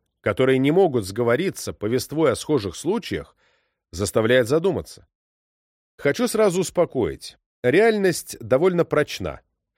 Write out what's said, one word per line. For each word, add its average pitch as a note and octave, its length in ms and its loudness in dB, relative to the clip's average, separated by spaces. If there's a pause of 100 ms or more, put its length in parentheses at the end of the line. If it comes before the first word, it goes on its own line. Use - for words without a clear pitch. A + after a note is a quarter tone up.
(200)
которые C3 380 2
не C3+ 120 2
могут D3+ 360 2
сговориться, A#2+ 680 -2
повествуя B2+ 600 -2
о G2+ 40 -2
схожих G2+ 400 -4
случаях, C#3+ 580 -6 (560)
заставляет A2+ 580 2
задуматься. D3+ 580 -4 (880)
Хочу G3+ 320 -2
сразу G3+ 320 2
успокоить. A#2+ 800 -2 (240)
Реальность F#3+ 760 2
довольно D#3+ 460 2
прочна. G2 560 -4 (380)